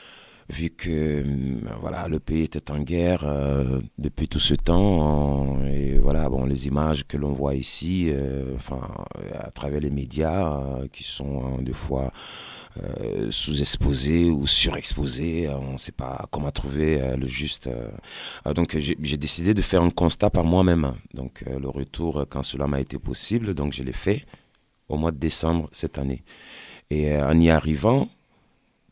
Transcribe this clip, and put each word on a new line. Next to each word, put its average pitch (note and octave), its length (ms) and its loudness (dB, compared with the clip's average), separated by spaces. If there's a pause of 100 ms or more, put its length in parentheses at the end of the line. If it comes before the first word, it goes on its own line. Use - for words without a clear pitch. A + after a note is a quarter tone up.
(480)
Vu D#2 220 -4
que, - 180 -8
euh, D2+ 360 0 (560)
voilà, - 260 -6
le D#2 140 -2
pays D#2+ 220 0
était D2+ 280 -6
en D2 80 -4
guerre, E2+ 460 0
euh, C#2 560 0 (180)
depuis D2+ 300 -4
tout D#2 100 -2
ce D2+ 160 2
temps, F2+ 460 4
en-, C#2+ 680 2
et C#2 320 6
voilà, C#2+ 300 8
bon, C2 160 0
les C2+ 240 0
images D2 360 0
que - 120 -8
l'on C#2+ 160 0
voit C#2 240 0
ici, E2 540 -2
euh, C2+ 440 -2
enfin, B1+ 340 -8 (460)
à - 160 -12
travers C#2+ 300 -4
les D2 100 0
médias, D2 680 0
euh, C2+ 320 -4
qui - 100 -18
sont, C#2 420 -6
hein, C2 180 -4
des B1+ 100 -4
fois, C2+ 400 -4 (680)
euh, G#1 480 -6
sous-exposées C#2 1040 4
ou D2 160 2
surexposées, D#2 1040 2
euh, C#2 100 -4
on C2+ 140 -6
ne C2 60 -8
sait - 120 -4
pas C2 400 -8
comment C#2+ 220 -4
trouver, D2 480 0
euh, C2 160 0
le C2 100 -2
juste, C2 400 -6
euh. A#1 240 -8 (560)
Euh, D2 80 -2
donc E2 240 0
j'ai, D2 240 -2
j'ai D2 140 -2
décidé E2 360 2
de G2+ 100 4
faire F2 200 4
un F2 80 6
constat F2 400 2
par F2 140 2
moi-même. E2+ 480 4 (200)
Donc, C2 360 -12
euh, C2 100 -6
le C2+ 100 -6
retour, C#2+ 520 -4
euh, C#2+ 40 0
quand C#2 200 -8
cela C#2 240 -4
m'a C#2 120 0
été C2+ 200 -6
possible, G#2 520 -2
donc D2 200 -2
je C#2 100 -8
l'ai C2 100 -6
fait A2 320 -2 (640)
au - 80 -4
mois D#2 140 0
de D2+ 80 -6
décembre E2 540 0
cette - 260 -6
année. C2+ 240 -4 (680)
Et, D2+ 200 0
euh, D2 180 2
en D#2+ 120 6
y E2 100 8
arrivant, D#2+ 580 2 (840)